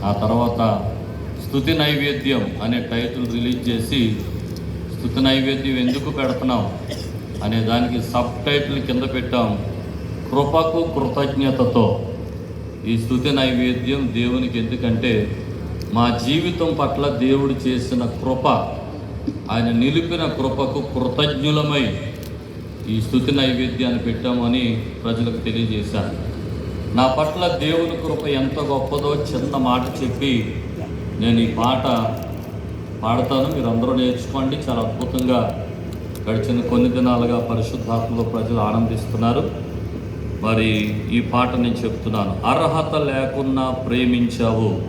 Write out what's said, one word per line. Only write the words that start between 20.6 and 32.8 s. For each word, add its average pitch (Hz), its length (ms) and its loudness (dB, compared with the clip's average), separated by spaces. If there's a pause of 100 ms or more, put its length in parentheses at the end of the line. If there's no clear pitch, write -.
కృతజ్ఞులమై 143 1040 2 (880)
ఈ 110 120 0
స్తుతి 127 320 0
నైవేద్యాన్ని 123 680 0
పెట్టామని 120 880 0 (180)
ప్రజలకు 113 320 0
తెలియజేశాను. 107 920 -2 (680)
నా 127 100 6
పట్ల 156 400 2
దేవుని 156 500 2
కృప 151 320 -2
ఎంత 135 320 0
గొప్పదో 143 540 0
చిన్న 147 420 -2
మాట 127 460 2
చెప్పి 120 600 0 (580)
నేను 117 200 4
ఈ 113 60 4
పాట 120 380 0 (1200)